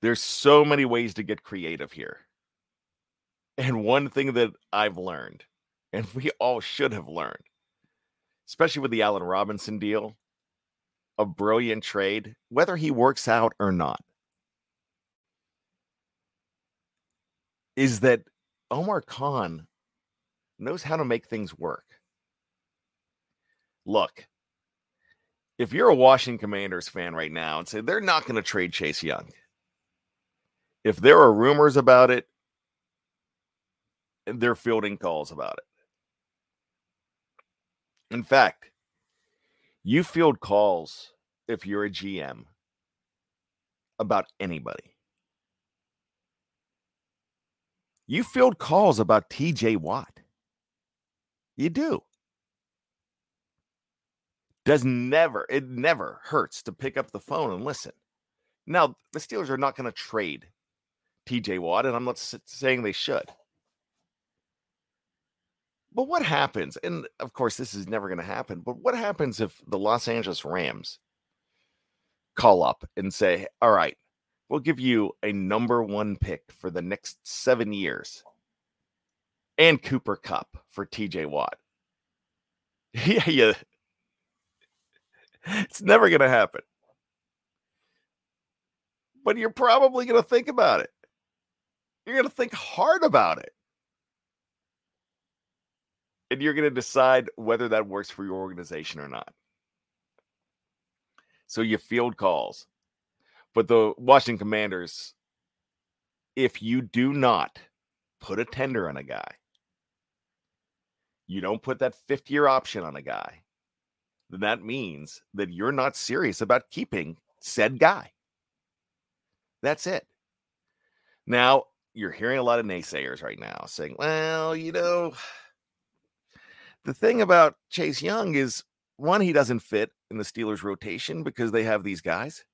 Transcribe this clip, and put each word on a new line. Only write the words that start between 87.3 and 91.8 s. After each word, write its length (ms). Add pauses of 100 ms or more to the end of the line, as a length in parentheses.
But 140
you're 100
probably 560
gonna 180
think 260
about 320
it. 100 (1160)